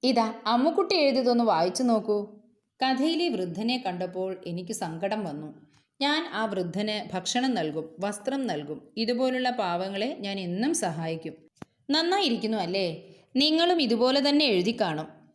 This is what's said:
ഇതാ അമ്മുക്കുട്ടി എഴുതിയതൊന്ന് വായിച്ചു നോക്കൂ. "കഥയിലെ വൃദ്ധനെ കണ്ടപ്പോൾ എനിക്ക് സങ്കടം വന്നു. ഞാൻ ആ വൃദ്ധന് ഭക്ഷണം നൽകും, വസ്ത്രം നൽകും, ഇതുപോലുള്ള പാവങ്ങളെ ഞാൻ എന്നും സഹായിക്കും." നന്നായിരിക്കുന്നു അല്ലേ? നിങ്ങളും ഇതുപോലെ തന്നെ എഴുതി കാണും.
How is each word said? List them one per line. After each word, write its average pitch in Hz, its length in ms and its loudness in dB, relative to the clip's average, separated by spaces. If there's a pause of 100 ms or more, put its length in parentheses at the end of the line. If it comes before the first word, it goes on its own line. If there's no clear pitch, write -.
ഇതാ 233 180 4 (260)
അമ്മുക്കുട്ടി 320 500 2
എഴുതിയതൊന്ന് 240 480 4
വായിച്ചു 180 400 2
നോക്കൂ. 214 280 2 (640)
"കഥയിലെ 302 520 2
വൃദ്ധനെ 190 420 -2 (100)
കണ്ടപ്പോൾ 180 440 -4 (200)
എനിക്ക് 175 320 -8
സങ്കടം 185 460 -4
വന്നു. 151 200 -10 (560)
ഞാൻ 294 160 2 (200)
ആ - 20 -2 (100)
വൃദ്ധന് 190 440 -4 (180)
ഭക്ഷണം 247 440 -2
നൽകും, 156 280 -2 (180)
വസ്ത്രം 208 360 -4 (120)
നൽകും, 147 260 -6 (260)
ഇതുപോലുള്ള 254 440 0 (140)
പാവങ്ങളെ 196 480 -2 (160)
ഞാൻ 196 100 -4 (100)
എന്നും 208 260 0 (120)
സഹായിക്കും." 165 500 -4 (640)
നന്നായിരിക്കുന്നു 294 680 2
അല്ലേ? 190 200 0 (560)
നിങ്ങളും 330 360 4 (100)
ഇതുപോലെ 247 400 4
തന്നെ 294 160 4 (100)
എഴുതി 185 200 2 (100)
കാണും. 156 240 -4 (260)